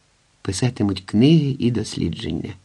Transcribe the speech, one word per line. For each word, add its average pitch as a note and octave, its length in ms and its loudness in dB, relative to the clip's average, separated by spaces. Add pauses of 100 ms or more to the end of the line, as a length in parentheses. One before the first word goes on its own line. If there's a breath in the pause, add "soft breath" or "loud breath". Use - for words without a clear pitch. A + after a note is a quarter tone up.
(420)
писатимуть G2+ 580 -2
книги C#3 580 4
і A#2+ 120 0
дослідження - 840 -6 (100)